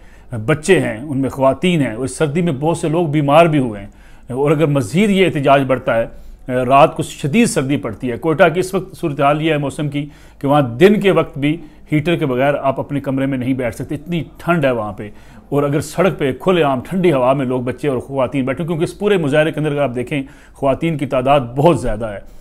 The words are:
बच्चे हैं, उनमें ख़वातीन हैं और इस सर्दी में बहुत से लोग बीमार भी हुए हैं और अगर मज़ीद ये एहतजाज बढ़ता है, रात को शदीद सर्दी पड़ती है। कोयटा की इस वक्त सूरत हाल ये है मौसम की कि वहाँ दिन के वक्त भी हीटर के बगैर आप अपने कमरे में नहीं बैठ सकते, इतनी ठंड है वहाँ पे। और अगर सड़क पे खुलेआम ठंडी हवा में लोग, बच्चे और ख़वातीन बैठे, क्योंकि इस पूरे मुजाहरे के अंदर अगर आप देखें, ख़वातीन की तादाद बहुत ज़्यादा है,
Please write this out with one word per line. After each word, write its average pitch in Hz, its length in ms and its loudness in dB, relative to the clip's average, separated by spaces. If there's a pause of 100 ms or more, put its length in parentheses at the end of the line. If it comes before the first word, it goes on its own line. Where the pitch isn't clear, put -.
(340)
बच्चे 120 460 2
हैं, 120 240 -4
उनमें 135 280 -2
ख़वातीन 143 500 2
हैं 117 140 -4
और 127 100 -4
इस 127 120 -8
सर्दी 156 240 0
में 165 180 -2
बहुत 160 200 -2
से 165 100 -2
लोग 160 220 0
बीमार 151 360 6
भी 151 100 2
हुए 117 220 -2
हैं - 560 -16
और 143 160 2
अगर 156 160 2
मज़ीद 143 420 2
ये 190 160 4
एहतजाज 139 360 4
बढ़ता 131 320 -2
है, 113 180 -2 (380)
रात 131 460 4
को 160 80 -4
शदीद 175 440 0
सर्दी 143 300 0
पड़ती 120 300 -8
है। 117 100 -4
कोयटा 160 320 4
की 156 100 0
इस 180 160 -4
वक्त - 200 -6
सूरत 147 260 -6
हाल 147 200 2
ये 160 100 0
है 151 60 0
मौसम 147 320 -4
की 143 120 -4 (400)
कि 139 60 -2
वहाँ 135 300 2
दिन 196 240 0
के 196 100 2
वक्त 160 260 -2
भी 147 220 -2 (320)
हीटर 151 240 0
के 165 100 -2
बगैर 135 300 0
आप 135 240 -2
अपने 139 200 -6
कमरे 135 260 -4
में 135 120 -2
नहीं 127 180 -2
बैठ 123 180 -4
सकते, 147 220 -8
इतनी 165 300 -6 (140)
ठंड 170 260 0
है 131 80 2
वहाँ 107 240 -4
पे। 104 140 -12 (420)
और 143 100 2
अगर 143 180 0
सड़क 175 320 0
पे 143 200 -2
खुलेआम 143 480 0
ठंडी 180 280 0
हवा 131 240 4
में 139 120 0
लोग, 127 200 -2
बच्चे 127 220 -4
और 131 120 0
ख़वातीन 135 460 -2
बैठे, 135 200 -2
क्योंकि 165 180 -2
इस 180 100 -2
पूरे 208 240 2
मुजाहरे 151 340 2
के - 100 -4
अंदर 151 100 0
अगर 143 100 -2
आप 135 80 2
देखें, 127 340 -4 (360)
ख़वातीन 143 380 0
की 139 80 -4
तादाद 127 520 2
बहुत 147 240 4
ज़्यादा 113 260 -4
है, 98 160 -10 (180)